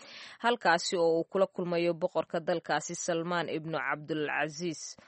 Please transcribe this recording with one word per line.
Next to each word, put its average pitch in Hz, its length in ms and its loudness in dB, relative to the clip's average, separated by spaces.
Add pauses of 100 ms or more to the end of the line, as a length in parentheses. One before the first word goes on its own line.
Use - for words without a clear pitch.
(400)
halkaasi 196 580 2
oo 165 220 6
uu 165 100 2
kula 190 180 4
kulmayo 170 460 0
boqorka 165 460 -2
dalkaasi 165 560 -2
Salmaan 165 540 -2
ibnu 156 280 -4
Cabdulaziz. 147 1200 -4 (100)